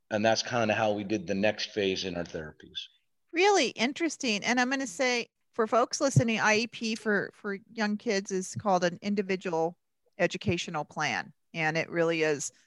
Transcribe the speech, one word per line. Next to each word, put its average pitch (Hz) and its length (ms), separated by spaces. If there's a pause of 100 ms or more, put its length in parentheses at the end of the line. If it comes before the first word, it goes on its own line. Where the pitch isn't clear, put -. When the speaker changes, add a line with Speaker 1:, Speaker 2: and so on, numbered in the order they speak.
Speaker 1:
and 107 160
that's 110 160
kinda 113 320
how 107 200
we 104 100
did 98 240
the 101 80
next 104 360
phase 95 340
in 90 100
our 87 80
therapies. 82 560 (540)
Speaker 2:
Really 359 380
interesting. 262 720
And 247 140
I'm 247 100
gonna 269 180
say, 247 400 (260)
for 220 140
folks 240 320
listening, 240 400
I 214 200
E 240 80
P 226 280
for, 202 380
for 196 240 (160)
young 208 240
kids 202 340
is 190 240
called 185 280
an 175 180
individual 185 760 (420)
educational 175 680
plan. 143 480 (200)
And 160 240
it 156 120
really 165 340
is 151 280 (160)